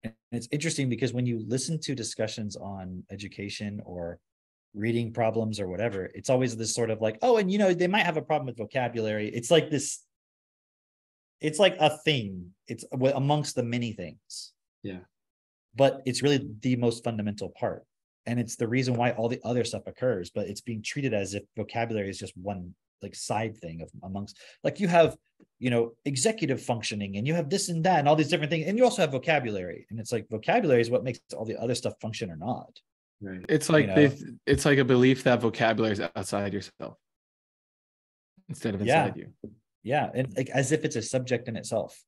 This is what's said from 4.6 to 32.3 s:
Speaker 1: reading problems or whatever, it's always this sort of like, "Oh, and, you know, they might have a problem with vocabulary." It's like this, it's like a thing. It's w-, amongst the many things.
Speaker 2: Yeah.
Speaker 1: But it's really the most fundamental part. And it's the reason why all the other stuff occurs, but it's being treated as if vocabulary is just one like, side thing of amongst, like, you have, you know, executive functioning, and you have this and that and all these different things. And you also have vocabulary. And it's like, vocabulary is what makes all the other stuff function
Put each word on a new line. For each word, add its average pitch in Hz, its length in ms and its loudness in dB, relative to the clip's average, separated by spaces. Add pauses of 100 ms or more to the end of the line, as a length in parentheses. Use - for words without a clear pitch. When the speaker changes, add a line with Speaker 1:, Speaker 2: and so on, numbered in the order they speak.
Speaker 1:
reading 113 400 -2
problems 113 460 0
or 98 80 -4
whatever, 98 380 -4 (100)
it's 98 140 -12
always 127 280 2
this 110 160 -4
sort 117 160 0
of 110 120 -2
like, 107 200 0
"Oh, 240 160 4
and, 196 140 2
you 202 60 0
know, 190 160 4
they 175 140 2
might 190 180 4
have 170 120 0
a 147 40 -2
problem 139 260 0
with 117 100 -10
vocabulary." 110 680 -2
It's 120 240 -2
like 165 180 6
this, 143 300 -2 (1400)
it's 151 180 -2
like 190 200 8
a 151 180 6
thing. 95 560 -2 (140)
It's 117 180 -10
w-, 131 280 2
amongst 143 420 0
the 123 80 0
many 120 300 -2
things. - 600 -14 (280)
Speaker 2:
Yeah. 92 180 -10 (760)
Speaker 1:
But 135 300 4
it's 127 180 -2
really 143 240 4 (140)
the 127 160 2
most 120 260 0
fundamental 104 460 -4
part. - 340 -6 (420)
And 120 140 -2
it's 120 160 -4
the 120 120 -2
reason 123 280 0
why 120 160 2
all 117 180 -2
the 123 140 -6
other 120 200 0
stuff 110 220 -6
occurs, 101 480 -2
but 101 140 -4
it's 104 140 -10
being 113 200 -8
treated 135 320 -4
as 98 220 -2
if 101 80 -6 (120)
vocabulary 110 540 -4
is 92 80 -8
just - 180 -12
one 92 380 -8 (280)
like, 101 140 -12
side 110 420 -4
thing 82 240 -12
of 80 80 -14 (140)
amongst, 98 340 -10 (260)
like, - 160 -2
you 202 80 0
have, 170 280 6 (440)
you 127 100 0
know, 117 240 2 (120)
executive 147 560 0
functioning, 104 560 -4
and 110 100 -2
you 156 60 0
have 165 160 -2
this 190 200 -2
and 165 160 -2
that 185 140 6
and 165 80 4
all 151 80 8
these 151 140 2
different 151 220 0
things. 156 160 -2
And 202 100 0
you 254 60 6
also 220 180 4
have 147 100 2
vocabulary. 110 800 0
And 110 100 -10
it's 113 120 -8
like, 113 180 -4
vocabulary 143 520 4
is 117 80 2
what 120 140 0
makes 127 160 -6 (160)
all 113 100 -6
the 110 120 -6
other 120 180 -2
stuff 107 260 -4
function 113 300 -6